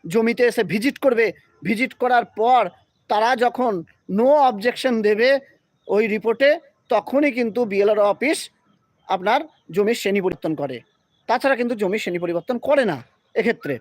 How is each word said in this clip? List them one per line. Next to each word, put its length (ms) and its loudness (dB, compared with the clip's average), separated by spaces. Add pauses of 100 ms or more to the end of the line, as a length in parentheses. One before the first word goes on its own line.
জমিতে 380 0
এসে 180 0
ভিজিট 340 -2
করবে, 280 2 (360)
ভিজিট 320 -2
করার 300 0
পর 380 2 (460)
তারা 280 2
যখন 360 0 (460)
no 100 4 (220)
objection 420 -2 (100)
দেবে 260 2 (600)
ওই 180 2
রিপোর্টে, 440 0 (380)
তখনই 440 0
কিন্তু 320 -4
বিএলআর 340 0
অফিস 400 0 (680)
আপনার 340 0 (300)
জমির 240 0
শ্রেণী 260 -2
পরিবর্তন 340 -4
করে, 220 -8 (500)
তাছাড়া 300 0
কিন্তু 180 -2
জমির 240 -2
শ্রেণী 200 -4
পরিবর্তন 400 -4
করে 260 2
না 120 -2 (380)
এক্ষেত্রে। 460 -2